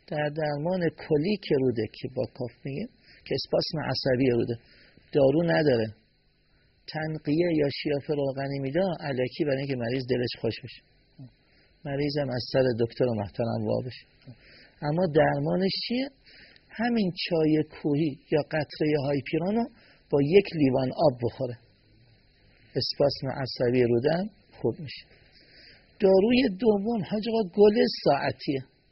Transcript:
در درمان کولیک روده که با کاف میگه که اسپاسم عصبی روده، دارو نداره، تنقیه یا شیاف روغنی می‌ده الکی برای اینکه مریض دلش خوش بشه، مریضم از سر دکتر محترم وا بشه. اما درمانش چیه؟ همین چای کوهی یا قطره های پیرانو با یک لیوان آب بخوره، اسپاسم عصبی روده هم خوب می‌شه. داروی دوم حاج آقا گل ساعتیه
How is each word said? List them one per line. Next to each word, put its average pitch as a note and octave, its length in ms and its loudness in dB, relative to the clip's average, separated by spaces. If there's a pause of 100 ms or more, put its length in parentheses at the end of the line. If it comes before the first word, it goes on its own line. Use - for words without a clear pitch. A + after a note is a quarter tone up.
در D3+ 200 -2
درمان D#3 600 -2
کولیک D#3+ 560 -2 (160)
روده A#2 340 0
که - 220 -10
با A#2+ 180 -2
کاف B2 160 -8 (140)
میگه D3 220 -8 (380)
که D3 100 -4
اسپاسم - 440 -4 (120)
عصبی C3 400 0
روده، A#2 280 0 (540)
دارو C#3+ 300 4
نداره، D3+ 440 2 (1000)
تنقیه D#3 640 -2
یا C#3+ 140 2 (140)
شیاف C#3+ 280 -4
روغنی C#3 480 -4
می‌ده C#3 220 -2 (200)
الکی C3 440 -4
برای C3+ 140 0
اینکه C#3 180 -4
مریض B2 340 -4
دلش B2 180 0 (120)
خوش A2+ 140 -4 (100)
بشه، - 180 -20 (1040)
مریضم C#3+ 460 -2
از B2 220 -4
سر C3+ 120 4 (160)
دکتر A#2 240 0
محترم A2+ 640 -2
وا A2+ 200 0
بشه. - 200 -14 (760)
اما D#3+ 240 0
درمانش D3+ 640 2 (160)
چیه؟ B3+ 200 -4 (600)
همین A3 440 -2 (160)
چای D#3 420 4
کوهی D3 480 -2 (140)
یا A#2 180 4
قطره D3+ 460 -2 (100)
های C#3+ 240 0
پیرانو G3 340 0 (460)
با C#3+ 120 4
یک F#3 240 6 (100)
لیوان C3+ 360 2
آب C#3 300 2
بخوره، B2 360 -6 (1160)
اسپاسم C#3 520 -2
عصبی B2+ 540 0
روده A#2+ 300 2
هم F#3 180 -4 (300)
خوب A#2 200 -4
می‌شه. - 240 -14 (960)
داروی A3 480 6 (120)
دوم G#3+ 500 2
حاج G#3+ 180 -2
آقا A3 260 0
گل G#3+ 300 8 (200)
ساعتیه C#3 600 0 (280)